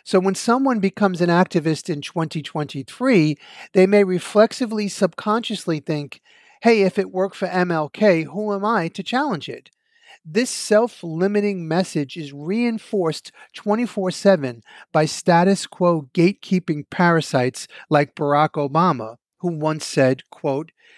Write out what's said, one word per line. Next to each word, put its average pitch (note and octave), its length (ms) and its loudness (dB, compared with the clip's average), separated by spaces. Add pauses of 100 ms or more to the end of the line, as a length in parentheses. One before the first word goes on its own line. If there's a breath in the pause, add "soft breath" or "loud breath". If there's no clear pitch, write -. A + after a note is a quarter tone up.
So - 140 2
when F#3+ 160 0
someone B3 460 0
becomes F#3 400 0
an F3 80 2
activist E3+ 600 2
in D3 120 -4
twenty D#3+ 420 -6
twenty-three, D3+ 920 0 (360 loud breath)
they F#3+ 140 6
may G3+ 160 6
reflexively, G#3 840 0
subconsciously G3+ 880 -4
think, D3 440 -8 (400 soft breath)
"Hey, A3+ 200 4
if F#3 160 0
it F#3+ 120 -2
worked F#3+ 260 -2
for F#3 120 -4
M F3+ 220 0
L D#3 180 -2
K, F3+ 360 2
who G3+ 280 -6
am G3+ 140 -4
I G#3 220 0
to F3+ 140 -12
challenge A#3+ 460 -4
it?" A#2+ 220 -14 (560 soft breath)
This G3+ 240 -2
self-limiting G3+ 1160 0
message D#3+ 520 -2
is C#3+ 160 -10
reinforced F#3+ 1000 -4 (220 loud breath)
twenty-four G#3 560 -2
seven C#3 520 0 (300 loud breath)
by D#3 140 4
status F3+ 600 2
quo E3 460 -2
gatekeeping E3+ 800 0
parasites D#3 760 0 (220 loud breath)
like D3 260 2
Barack D3 380 0
Obama, C#3+ 640 0 (220)
who F3 180 -6
once D#3 300 -4
said, C3 440 0
quote, D3+ 400 -6 (280 soft breath)